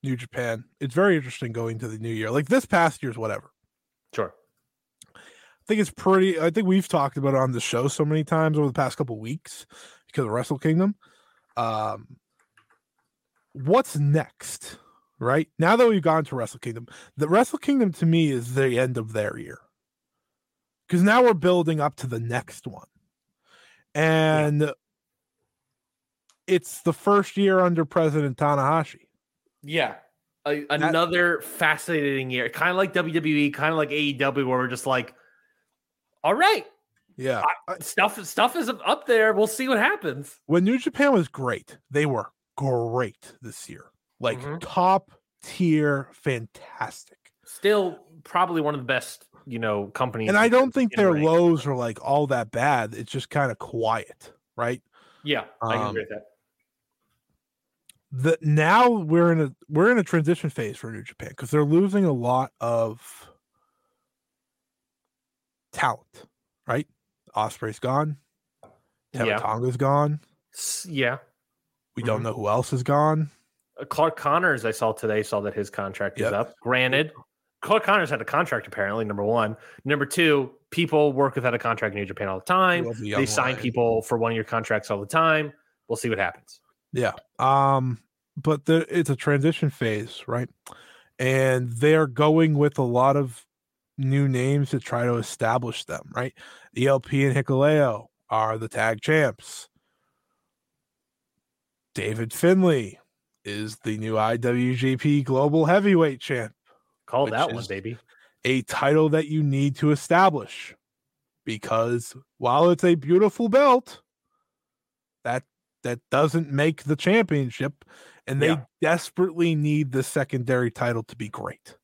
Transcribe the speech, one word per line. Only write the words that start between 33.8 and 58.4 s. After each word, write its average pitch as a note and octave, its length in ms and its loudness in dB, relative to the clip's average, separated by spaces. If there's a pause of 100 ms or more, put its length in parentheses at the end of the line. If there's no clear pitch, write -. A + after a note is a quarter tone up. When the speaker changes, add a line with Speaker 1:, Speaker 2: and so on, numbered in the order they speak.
Speaker 2:
A D3 40 -4
E D3 160 -2
W, C3+ 340 -2
where B2+ 120 0
we're B2+ 100 -2
just B2 180 -8
like, B2+ 280 -2 (1080)
"All E3+ 120 2
right. E4+ 320 2 (500)
Speaker 1:
Yeah. C3 280 -2 (240)
Speaker 2:
I, F#3 100 -8
stuff, G3+ 460 -2
stuff A3 320 0
is C4 120 -4
up - 380 -4
there. A3 260 4
We'll G#3 140 2
see B3+ 220 -6
what B3 100 2
happens." G3+ 680 -4
Speaker 1:
When F3 180 4
New A#3+ 140 2
Japan C#4 340 2
was F3+ 160 2
great, - 500 -8 (120)
they D3 140 0
were A#2+ 260 -4 (260)
great A#2+ 840 -2
this - 300 -16
year. - 160 -20 (340)
Like, B2 200 -4
Speaker 2:
Mm-hmm. D3 180 -10
Speaker 1:
top F#3 540 2 (300)
tier, D3+ 680 0
fantastic. - 1080 -10 (280)
Speaker 2:
Still G3 520 -2 (240)
probably F3 380 0
one D3 140 -2
of C#3 60 -8
the B2 60 -10
best, - 400 -4 (200)
you A#2 120 -10
know, G#2 300 -2
companies A#2 400 -4
Speaker 1:
And G3 100 2
I A3 80 4
Speaker 2:
in, A#3 60 4
Speaker 1:
don't B3+ 200 4
think B3 200 0
Speaker 2:
in - 60 -4
Speaker 1:
their G3 140 4
Speaker 2:
ring. D3+ 120 0
Speaker 1:
lows E3 420 4
are, C#3 80 -2
like, A#2+ 300 -6
all C#3+ 240 2
that A#2+ 220 -2
bad. A#2+ 440 0
It's - 160 -12
just - 200 -8
kinda C3+ 260 -2
quiet, - 760 -6 (240)
right? B2 260 -4 (420)
Speaker 2:
Yeah, C#3+ 220 -2 (160)
I A2+ 140 -2
can G#2+ 60 -2
Speaker 1:
Um, G#2 80 -4
Speaker 2:
agree G#2+ 120 -6
with F2+ 80 -12
that. G#2+ 140 -14 (1900)
Speaker 1:
the, D#3 240 0